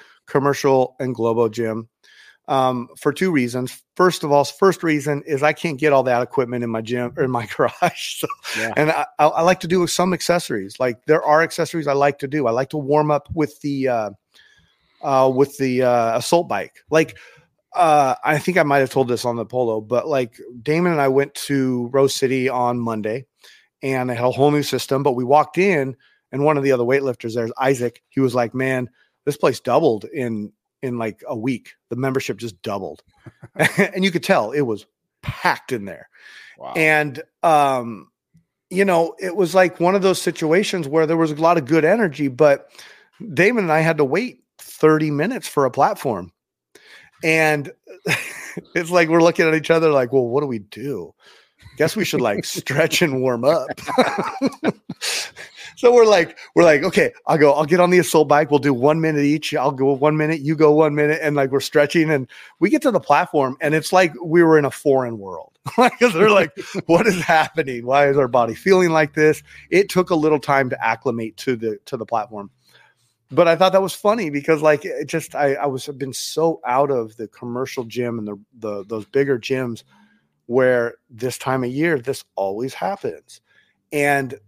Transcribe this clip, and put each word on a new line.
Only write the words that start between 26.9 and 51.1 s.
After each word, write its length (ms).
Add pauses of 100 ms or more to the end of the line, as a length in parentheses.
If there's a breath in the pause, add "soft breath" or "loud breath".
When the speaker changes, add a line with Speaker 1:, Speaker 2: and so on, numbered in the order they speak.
Speaker 1:
there, 120 (120)
Isaac, 500
he 100
was 140
like, 220
"Man, 340 (360)
this 120
place 220
doubled 460
in, 460 (300)
in, 160
like, 300
a 100
week. 380 (140)
The 60
membership 420
just 260
doubled." 400 (520 loud breath)
<laughs> 220
And 260
you 80
could 120
tell 280
it 100
was 260 (340)
packed 500
in 140
there. 240 (480 loud breath)
Speaker 2:
Wow. 180
Speaker 1:
And, 460 (220)
um, 640 (600)
you 120
know, 360
it 160
was, 180
like, 260
one 140
of 80
those 200
situations 680
where 180
there 120
was 140
a 40
lot 240
of 60
good 200
energy, 440
but 420 (640 loud breath)
Damon 320
and 60
I 100
had 160
to 80
wait 380 (160)
thirty 520
minutes 360
for 180
a 60
platform. 600 (920 soft breath)
And 480 (180)
<laughs> 840
it's 160
like, 180
we're 140
looking 240
at 80
each 160
other 200
like, 220
"Well, 140
what 140
do 60
we 120
do? 540 (640 soft breath)